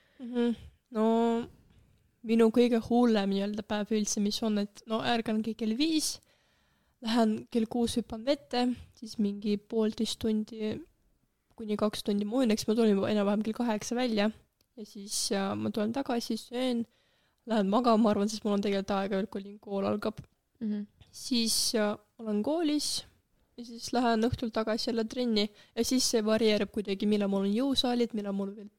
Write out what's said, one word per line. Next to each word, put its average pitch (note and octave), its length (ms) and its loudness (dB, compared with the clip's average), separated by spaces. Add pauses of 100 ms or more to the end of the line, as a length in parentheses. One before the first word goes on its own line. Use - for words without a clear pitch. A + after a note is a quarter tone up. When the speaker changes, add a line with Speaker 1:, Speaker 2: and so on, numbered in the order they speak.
(200)
Speaker 1:
Mhm. A#3+ 360 0 (360)
No A3 140 0 (1160)
minu A3+ 260 6
kõige A#3+ 320 4
hullem A3+ 480 4
nii-öelda G3+ 340 -2
päev G#3 280 -4
üldse, G#3+ 280 0
mis G#3 220 0
on, G#3+ 160 0
et G3+ 300 -4
no A3 140 -2
ärgangi A3+ 540 0
kell A3 220 -2
viis, D#4 380 0 (840)
lähen A3+ 340 2 (160)
kell A3+ 140 2
kuus, A#3 320 -2
hüppan A3 280 -6
vette, C4 380 -2 (320)
siis - 240 -12
mingi G#3 380 0
poolteist A3 600 -2
tundi G#3+ 520 -2 (840)
kuni G#3+ 200 -4
kaks G#3 260 0
tundi G#3 220 0
ma G#3+ 120 -2
ujun, B3+ 140 4
eks G#3 160 0
ma G#3+ 80 2
tulen A3 200 6
juba F#3+ 160 2
enam-vähem G#3 340 2
kell A3 80 -2
kaheksa A#3 420 -2
välja A3+ 340 2 (480)
ja G#3+ 80 -12
siis, - 460 -6
äh, G3 240 0
ma G#3+ 140 -2
tulen G#3+ 240 -2
tagasi, B3 440 -4
söön, B3 440 -2 (680)
lähen G#3+ 220 2
magama, A3+ 340 4
ma G#3+ 60 6
arvan, G#3 180 2
sest G#3+ 160 -6
mul G3+ 140 2
on G3+ 40 0
tegelikult G3+ 360 -2
aega G3 220 -2
veel, F#3+ 100 -2
kuni G3 320 -12
kool G3 240 -4
algab. G#3 320 -2 (440)
Speaker 2:
Mhm. G#3 200 -4 (300)
Speaker 1:
Siis, - 640 0
äh, G#3 180 0 (240)
olen G#3+ 240 -2
koolis D4 640 -2 (520)
ja A#3+ 60 -14
siis A#3 300 -10
lähen A#3 320 2
õhtul B3 260 -2
tagasi A3 380 -2
jälle A3+ 160 0
trenni A3 400 0 (300)
ja A#3 100 0
siis B3+ 240 2
see A3 160 2
varieerub G#3+ 480 2
kuidagi, G3 320 -4
millal G3+ 240 2
mul G3 160 0
on G3+ 80 2
jõusaalid, A#3+ 640 0
millal G3+ 160 -6
mul G3 220 -4
veel G#3 120 -18 (120)